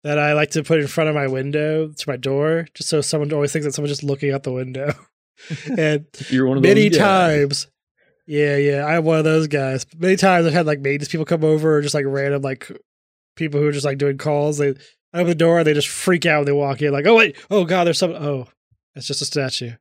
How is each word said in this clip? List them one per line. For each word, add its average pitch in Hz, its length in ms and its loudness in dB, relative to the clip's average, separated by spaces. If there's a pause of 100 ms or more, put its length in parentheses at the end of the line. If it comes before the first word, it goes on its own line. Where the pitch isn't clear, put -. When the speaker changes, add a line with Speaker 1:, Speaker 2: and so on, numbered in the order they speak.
Speaker 1:
that 147 160 -2
I 147 140 2
like 151 200 0
to 156 120 -2
put 165 160 2
in 143 60 -4
front 156 220 -2
of 151 60 -2
my 139 120 -2
window 151 680 -2
to - 180 -8
my 127 60 -4
door, 147 580 -2
just - 140 -10
so 151 140 0
someone 147 300 -4
always 147 200 -2
thinks 151 140 -4
that 139 60 -4
someone's 147 200 -4
just 143 120 -8
looking 139 280 -2
out 135 100 -4
the 131 100 -6
window. 131 460 -6
<laughs> - 60 -20 (720)
And 151 280 0 (240)
Speaker 2:
You're 131 160 2
one 131 100 2
of 147 60 2
Speaker 1:
many 208 260 6
Speaker 2:
those 170 100 2
guys. 180 420 4
Speaker 1:
times, 143 260 -2 (600)
yeah, 147 300 0
yeah, 143 300 0
I'm 160 180 0
one 160 140 4
of 151 60 2
those 160 240 2
guys. 135 360 -2 (120)
Many 185 200 2
times 180 300 4
I've 151 80 0
had, 170 120 2
like, 147 140 -2
maintenance 139 300 -4
people 156 160 -4
come 160 180 0
over 156 320 4
or 147 60 2
just, 143 120 -4
like, 143 140 -2
random, 139 320 -2
like, 135 320 -8 (640)
people 147 240 -2
who 151 60 2
are 147 60 2
just, 143 120 -4
like, 139 140 -2
doing 139 180 0
calls. 147 400 -2
They 143 140 0 (420)
open 175 140 0
the 175 80 2
door, 165 280 4
they 151 120 4
just 147 140 0
freak 175 360 0
out 156 140 4
when 143 80 0
they 143 60 0
walk 143 280 -2
in, 147 100 0
like, 143 160 0
"Oh, 226 100 8
wait, 214 200 4 (140)
oh, 196 160 2
God, 180 180 2
there's 170 140 2
some, 175 140 0
oh, 143 360 -6 (460)
it's 131 120 -14
just 143 140 -6
a 143 60 -6
statue." 127 540 -6